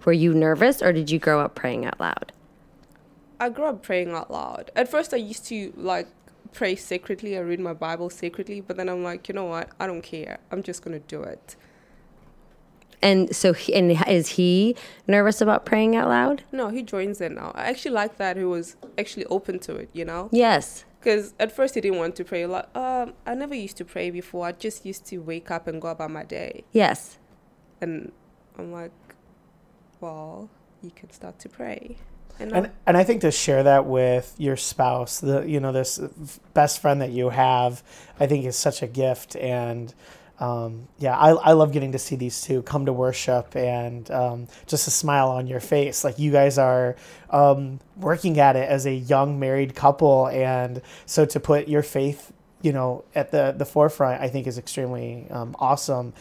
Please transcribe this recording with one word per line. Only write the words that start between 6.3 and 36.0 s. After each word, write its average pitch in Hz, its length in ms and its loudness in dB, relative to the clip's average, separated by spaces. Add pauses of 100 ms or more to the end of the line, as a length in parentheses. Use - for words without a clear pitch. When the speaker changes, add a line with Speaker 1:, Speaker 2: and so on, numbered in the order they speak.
Speaker 2:
pray 190 240 -2
secretly. 190 600 -8
I - 20 -6
read 175 200 -4
my 175 120 -6
Bible 165 380 -8
secretly. 190 500 -10
But 185 160 -10
then 185 140 -6
I'm 180 120 -6
like, 175 260 -10
"You 196 60 -8
know 196 120 -6
what? 165 240 -8 (100)
I 190 60 -4
don't 175 160 -8
care. - 360 -12 (120)
I'm 196 120 -6
just 175 220 -10
gonna 165 140 -10
do 147 240 -12
it." - 340 -16 (1400)
Speaker 1:
And 190 340 4
so, 180 200 4
he, - 200 -4
and 180 180 6 (140)
is 175 260 2
he 185 440 4 (320)
nervous 208 320 4
about 214 240 2
praying 220 320 2
out 226 120 2
loud? 247 340 2 (100)
Speaker 2:
No, 254 160 -4
he 240 140 -6
joins 202 400 -6
in 165 140 -8
now. - 180 -12
I - 160 -6
actually 262 220 -6
like 214 260 -2
that 185 180 -4
he 190 80 -4
was 170 320 -4 (220)
actually 208 280 -6
open 190 340 -4
to - 160 -12
it, - 180 -12
you 165 100 -8
know? 170 280 -10
Speaker 1:
Yes. 226 520 2 (160)
Speaker 2:
'Cause 214 400 0
at 220 100 0
first 262 260 0
he 233 40 -2
didn't 196 180 0
want 170 180 -4
to 180 80 -8
pray. 175 200 -4
Like, 180 320 -6
um, 254 380 -4 (100)
"I 240 100 -6
never 285 200 -8
used 202 240 -10
to 175 80 -10
pray 175 240 -6
before. 175 380 -10
I 175 40 -8
just 214 320 -10
used 190 220 -14
to 190 100 -12
wake 165 340 -10
up 170 160 -8
and 160 140 -8
go 165 80 -10
about 160 220 -10
my 156 140 -12
day." - 480 -12
Speaker 1:
Yes. - 440 2 (640)
Speaker 2:
And 160 320 -10 (460)
I'm 175 120 -14
like, 170 220 -14 (1080)
"Well, 165 520 -14 (320)
you 175 80 -18
can - 200 -20
start - 280 -20
to - 100 -18
pray." - 480 -14 (420)
And 220 160 -10
Speaker 3:
And, 190 140 2
Speaker 2:
I - 20 -12 (160)
Speaker 3:
and 175 100 6
I 185 80 8
think 226 160 2
to 160 100 4
share 139 340 2
that 139 200 8
with 127 540 0
your 135 180 -2
spouse, 127 640 -2
the, 139 220 0
you 151 180 -2
know, 135 120 -2
this 131 260 -2
f-, 151 420 -12 (140)